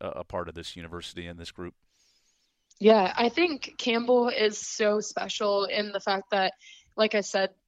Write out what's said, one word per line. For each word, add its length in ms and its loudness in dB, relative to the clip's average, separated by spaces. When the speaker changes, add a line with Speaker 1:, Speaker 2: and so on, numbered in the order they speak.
Speaker 1:
a, 60 -8
a 160 -10
part 240 -8
of 60 -12
this 220 -12
university 500 -12
and 120 -12
this 120 -14
group? 240 -12
Speaker 2:
Yeah, 380 6
I 120 2
think 500 -2
Campbell 500 2
is 300 0
so 420 0
special 640 -2
in 280 -4
the 80 -6
fact 300 -4
that, 240 0
like 180 2
I 60 2
said, 300 -2